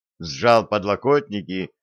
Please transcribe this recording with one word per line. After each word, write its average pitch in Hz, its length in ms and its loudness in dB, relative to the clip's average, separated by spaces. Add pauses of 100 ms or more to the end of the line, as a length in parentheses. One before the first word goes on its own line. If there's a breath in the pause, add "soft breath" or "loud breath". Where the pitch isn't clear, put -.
(200)
сжал 87 480 2
подлокотники 101 1040 -2 (120)